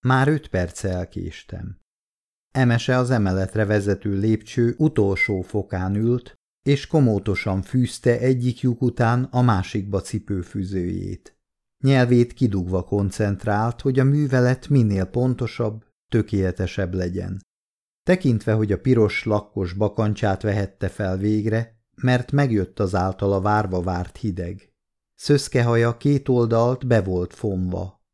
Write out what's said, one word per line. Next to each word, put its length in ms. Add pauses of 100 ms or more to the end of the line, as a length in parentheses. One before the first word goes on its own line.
Már 220
öt 200
perce 420
elkéstem. 880 (720)
Emese 460
az 120
emeletre 560
vezető 520
lépcső 600
utolsó 640
fokán 540
ült, 380 (320)
és 220
komótosan 760
fűzte 580
egyik 420
lyuk 200
után 420
a 180
másikba 600
cipőfűzőjét. 1400 (460)
Nyelvét 500
kidugva 500
koncentrált, 960
hogy 180
a 40
művelet 680
minél 360
pontosabb, 800 (240)
tökéletesebb 840
legyen. 480 (640)
Tekintve, 480
hogy 180
a 80
piros 440
lakkos 500
bakancsát 680
vehette 480
fel 280
végre, 640 (200)
mert 300
megjött 480
az 160
általa 460
várva 400
várt 360
hideg. 560 (420)
Szöszke 480
haja 340
két 320
oldalt 580
be 140
volt 320
fonva. 680 (120)